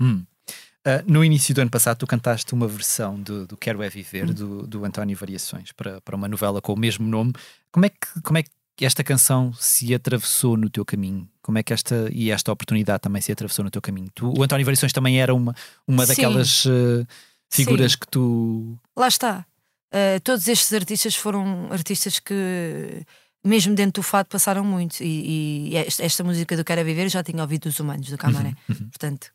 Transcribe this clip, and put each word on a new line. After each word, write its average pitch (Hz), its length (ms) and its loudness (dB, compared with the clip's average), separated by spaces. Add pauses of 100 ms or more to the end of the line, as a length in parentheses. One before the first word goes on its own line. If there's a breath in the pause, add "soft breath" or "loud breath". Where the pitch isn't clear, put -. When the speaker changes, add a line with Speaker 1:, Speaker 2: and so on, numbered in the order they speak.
Speaker 1:
Hum. 110 220 2 (600 loud breath)
Ah, 135 240 0
no 156 160 6
início 151 300 4
do 135 80 2
ano 120 80 2
passado 117 300 0
tu 127 80 -4
cantaste 117 460 -2
uma 120 140 2
versão 101 540 -4
do, 98 240 -8
do 101 100 -16
Quero 107 280 -4
É 101 60 -4
Viver, 95 420 -8
Speaker 2:
Hum. - 20 0
Speaker 1:
do, 101 340 -8
do 104 180 -8
António 101 300 -4
Variações, 92 560 -10
para, 95 300 -12
para - 140 -10
uma 98 120 -4
novela 101 360 0
com 107 100 0
o 101 40 -4
mesmo 113 300 0
nome. 113 240 2 (400 loud breath)
Como 180 140 6
é 202 40 4
que, - 340 -10
como 160 160 2
é 151 40 2 (320)
que 135 100 -2
esta 131 180 2
canção 127 500 2
se 120 400 0
atravessou 120 640 2
no 110 100 2
teu 101 160 -4
caminho? 95 460 -4 (140)
Como 110 160 0
é 110 40 0
que - 80 -4
esta, 113 400 0
e 110 200 0
esta 104 200 0
oportunidade 104 500 0
também 101 200 -2
se - 100 -2
atravessou 104 320 -4
no 98 60 -4
teu 98 140 -8
caminho? 95 320 -8
Tu, 120 200 -2
o 131 80 2
António 139 220 2
Variações 135 260 2
também 127 300 4
era 127 120 4
uma, 120 220 2 (320 loud breath)
uma 127 200 4
Speaker 2:
Sim. - 60 4
Speaker 1:
daquelas, - 520 4
eh, 123 400 4 (500 loud breath)
Figuras 123 380 4
Speaker 2:
Sim. - 60 -2
Speaker 1:
que - 80 -14
tu 117 680 0 (200)
Speaker 2:
Lá 254 100 4
está. 208 380 0 (460)
Eh, 196 280 2
todos 214 280 0
estes 233 260 2
artistas 208 420 0
foram 196 560 -2
artistas 190 480 -2
que, 175 880 -6 (400 soft breath)
mesmo 202 300 4
dentro 196 260 2
do - 40 -4
fado, 196 220 2
passaram 196 360 0
muito. 180 400 -2
E, 151 680 -2
e 160 60 0
esta, - 260 -2
esta 170 200 0
música 170 340 -2
do 165 60 0
Quero 170 180 0
É - 20 2
Viver 165 260 -2
já 180 140 -2
tinha 165 180 -6
ouvido 151 280 -2
dos 143 100 -4
Humanos, 143 300 -6
do 139 80 -8
Camané. 123 360 0 (160)
Speaker 1:
Uhum, 123 100 -2
uhum. 107 100 -10
Speaker 2:
Portanto, 143 440 -8